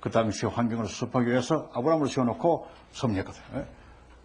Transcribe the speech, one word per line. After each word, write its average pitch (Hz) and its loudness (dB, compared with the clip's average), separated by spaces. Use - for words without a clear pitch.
그 104 -4
당시 113 2
환경을 113 0
수습하기 120 0
위해서 127 2
아브라함을 147 2
세워놓고 131 0
섭리했거든. - -4
어? - -6